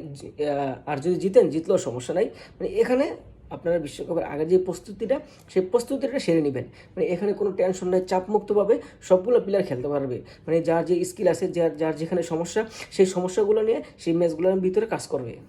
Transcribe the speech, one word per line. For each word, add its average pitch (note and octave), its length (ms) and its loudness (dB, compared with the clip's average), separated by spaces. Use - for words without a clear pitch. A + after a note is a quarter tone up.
জি-, - 300 -10
আহ, C#3+ 480 -4
আর D3 80 -2
যদি E3+ 160 0
জিতেন F#3 340 4
জিতলেও D#3+ 300 0
সমস্যা A#2+ 360 -6
নাই। F#3 100 0
মানে - 440 -8
এখানে A#3+ 480 0
আপনারা E3+ 280 -2
বিশ্বকাপের D#3+ 460 -6
আগে C#3+ 220 -4
যে F3+ 120 4
প্রস্তুতিটা, G3+ 640 -4
সেই F#3 140 0
প্রস্তুতিটা A#3+ 560 -2
সেরে E3 220 2
নেবেন। C3+ 240 -2
মানে - 420 -6
এখানে F#3 260 0
কোনো G3+ 200 -2
টেনশন F#3 360 -2
নাই, F#3 180 2
চাপমুক্তভাবে G#3 720 2
সবগুলো G3 380 4
প্লেয়ার F#3+ 260 0
খেলতে C3 220 -4
পারবে। C#3 340 -2
মানে E3 140 2
যার E3 240 2
যে F3 200 2
স্কিল - 240 -2
আছে, F3+ 200 2
যার, E3 280 0
যার D#3 200 -2
যেখানে E3 260 -2
সমস্যা, E3+ 420 -2
সেই F#3+ 160 6
সমস্যাগুলো G3+ 560 2
নিয়ে A#3 200 0
সেই E3+ 160 0
ম্যাচগুলোর E3+ 460 2
ভিতরে F#3 260 0
কাজ D#3+ 200 -4
করবে। - 300 -6